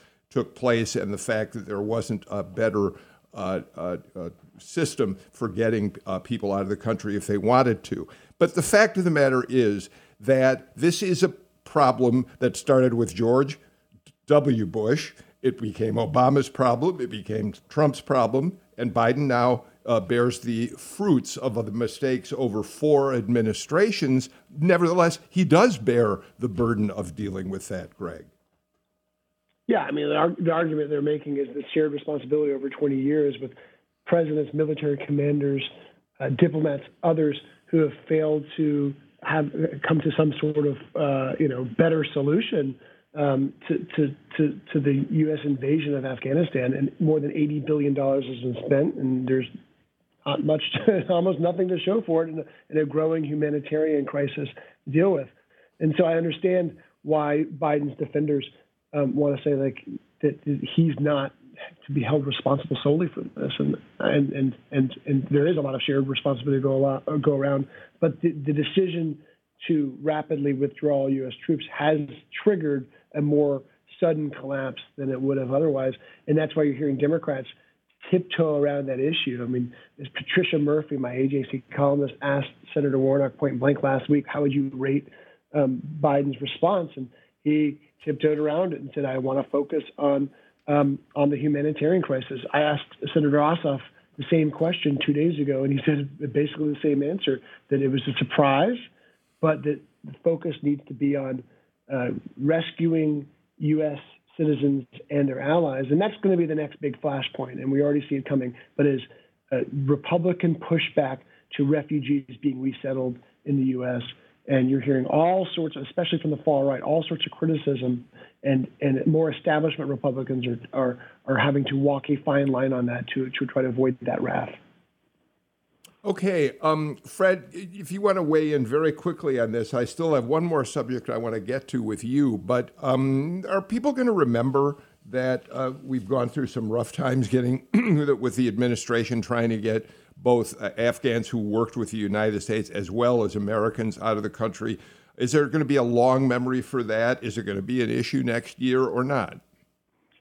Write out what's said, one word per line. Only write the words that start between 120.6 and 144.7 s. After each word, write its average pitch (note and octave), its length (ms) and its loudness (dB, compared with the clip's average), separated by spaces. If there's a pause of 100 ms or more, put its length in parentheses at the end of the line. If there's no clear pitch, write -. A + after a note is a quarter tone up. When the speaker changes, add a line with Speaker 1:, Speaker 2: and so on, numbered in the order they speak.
Speaker 2:
are, B2+ 260 -2 (280)
are C3+ 100 0
having C#3 280 2
to C#3 120 -2
walk C#3 320 0
a C#3+ 80 0
fine C#3+ 300 0
line C3+ 260 0
on B2 140 0
that A#2+ 260 -6
to, C3 160 -4 (100)
to C#3+ 60 -2
try C3 160 -2
to C3 80 0
avoid B2+ 320 0
that B2+ 200 -4
wrath. - 320 -4 (1500)
Speaker 1:
Okay, F#3 560 0
um, D#3 460 0
Fred, F#3 480 0
if F3+ 360 -14
you G3 120 -6
wanna F#3+ 200 2
weigh D#3 300 2
in C3+ 140 2
very D3+ 260 0
quickly D#3 480 -4
on A2+ 140 0
this, A2+ 200 -4
I B2 120 0
still E3 300 -2
have B2 100 0
one D#3 180 0
more D#3 220 0
subject B2+ 440 -6
I A#2 60 -4
wanna A2+ 240 -4
get B2 300 -6
to B2 120 -2
with G#2+ 220 -4
you, B2+ 360 2
but, B2 320 -2 (100)
um, C3+ 640 0
are F#3+ 140 0
people A#3 320 -2
gonna B3 180 2
remember C#3 640 2 (300)
that, B2+ 480 -2
uh, C3 180 -4 (100)
we've B2+ 240 -4
gone A#2+ 220 0
through B2+ 200 -4
some A#2 220 -6
rough A#2 220 -2
times B2+ 380 0
getting B2+ 440 0
<clears throat> D3+ 460 2
with A#2+ 160 -2
the B2 140 2
administration A#2 720 0
trying A#2 300 0
to A2+ 60 -2
get A2 320 -2 (280)
both, A#2+ 440 2
uh, G2+ 160 -4
Afghans A#2 520 0
who B2 80 -4
worked A2 400 -2
with A2 140 -4
the A2+ 60 -6
United G#2 440 0
States G#2+ 280 -4
as F#2 220 -6
well A#2+ 320 2
as G2+ 140 -4
Americans G#2+ 600 -2
out A2 180 -2
of G#2 60 -4
the G#2+ 60 -6
country? A2 480 -6 (380)